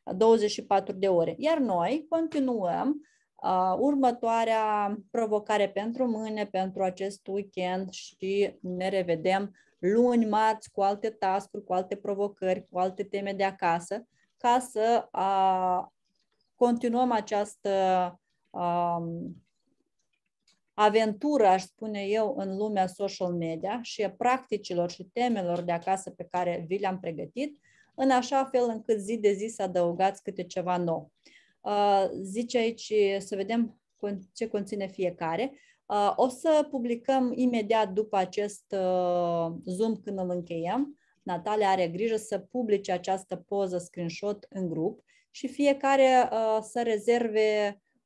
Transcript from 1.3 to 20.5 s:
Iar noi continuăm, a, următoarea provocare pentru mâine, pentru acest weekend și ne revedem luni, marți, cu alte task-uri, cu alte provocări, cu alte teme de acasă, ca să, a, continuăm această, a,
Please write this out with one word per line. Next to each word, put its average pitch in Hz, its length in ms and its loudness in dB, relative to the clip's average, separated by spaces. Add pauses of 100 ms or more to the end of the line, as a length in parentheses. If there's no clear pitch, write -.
Iar 311 200 2
noi 233 520 0
continuăm, 262 920 -2 (340)
a, 185 380 0
următoarea 226 1200 2 (140)
provocare 208 580 0
pentru 233 380 -2
mâine, 214 380 -4
pentru 190 380 -2
acest 190 440 -4
weekend 190 640 -4
și 190 720 -4
ne 180 280 -4
revedem 185 680 0 (240)
luni, 233 460 4
marți, 214 460 0
cu 202 100 -4
alte 202 280 0
task-uri, 196 540 -2
cu 185 100 -6
alte 190 220 -2
provocări, 196 720 -4
cu 175 100 -4
alte 190 240 -2
teme 196 300 -6
de 196 100 -2
acasă, 185 640 -2 (300)
ca 240 220 4
să, 233 520 0
a, 185 840 2 (600)
continuăm 240 560 2
această, 208 580 -2 (800)
a, 175 540 -2 (1700)